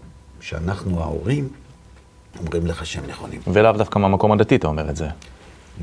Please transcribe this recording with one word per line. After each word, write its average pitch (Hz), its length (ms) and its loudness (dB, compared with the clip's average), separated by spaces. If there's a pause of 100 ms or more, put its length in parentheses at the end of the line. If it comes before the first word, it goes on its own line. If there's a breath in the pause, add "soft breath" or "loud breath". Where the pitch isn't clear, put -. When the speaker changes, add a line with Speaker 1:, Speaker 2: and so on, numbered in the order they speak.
(420)
Speaker 1:
שאנחנו, 87 600 -4
ההורים, 90 480 -2 (880)
אומרים 85 280 -2
לך 82 180 -6
שהם 71 220 -10
נכונים. - 400 -12
Speaker 2:
ולאו 107 240 6
דווקא 107 280 2
מהמקום 98 320 4
הדתי, 107 240 4
אתה 82 120 2
אומר 78 220 -2
את 73 60 -4
זה. 78 120 -4 (760 loud breath)